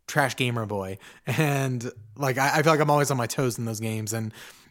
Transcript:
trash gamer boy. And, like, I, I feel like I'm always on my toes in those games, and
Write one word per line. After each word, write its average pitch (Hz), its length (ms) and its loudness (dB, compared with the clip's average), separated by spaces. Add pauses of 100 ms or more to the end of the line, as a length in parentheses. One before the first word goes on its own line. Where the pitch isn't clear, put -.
trash 135 280 0
gamer 120 300 0
boy. 95 320 -4 (280)
And, 135 640 0 (280)
like, 131 200 -2
I, 139 220 2
I 156 40 4
feel 160 100 6
like 151 80 4
I'm 147 100 4
always 147 220 4
on 135 40 0
my 120 100 0
toes 127 320 -2
in 120 60 -4
those 113 160 -6
games, 110 320 -4
and 110 200 -4 (380)